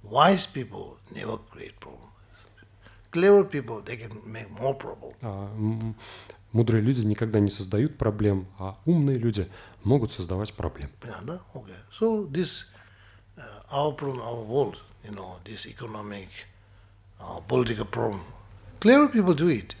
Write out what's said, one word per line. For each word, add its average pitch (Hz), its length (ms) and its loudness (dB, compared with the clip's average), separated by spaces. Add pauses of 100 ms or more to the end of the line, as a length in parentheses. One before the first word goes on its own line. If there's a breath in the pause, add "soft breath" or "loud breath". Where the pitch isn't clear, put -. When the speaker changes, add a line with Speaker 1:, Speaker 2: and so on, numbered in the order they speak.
Speaker 1:
wise 151 480 4
people 104 460 -12 (140)
never 104 280 -8 (120)
create - 280 -16
problem. - 300 -20 (1000 soft breath)
Clever 196 380 8
people, 113 340 -6
they 117 140 -10
can 110 140 -14 (140)
make 110 240 -12
more 131 280 -2
problem. - 440 -14
Speaker 2:
А, 101 340 -8
м, 110 400 -2 (560 loud breath)
мудрые 113 300 4
люди 120 240 2
никогда 107 340 2
не 101 100 6
создают 104 480 -2
проблем, 104 480 2 (140)
а 95 260 -8
умные 143 320 4
люди 104 320 0 (360 loud breath)
могут 113 260 2
создавать 92 420 -6
проблемы. - 460 -8
Speaker 1:
Понятно? 117 420 -12 (120)
Okay. 107 240 -16 (200)
So 214 320 0
this, 156 360 -4 (720 soft breath)
uh, - 40 -20 (300)
our 139 240 0
problem, 135 240 -6
our 117 260 -8
world, 117 300 0 (300)
you 104 100 -12
know, 92 300 -12
this 107 200 -12
economic, 104 600 -12 (920 soft breath)
uh, - 280 -12
political 117 380 0
problem. 110 340 -4 (640)
Clever 269 260 8
people 185 260 4
do 156 140 2
it. 120 320 -2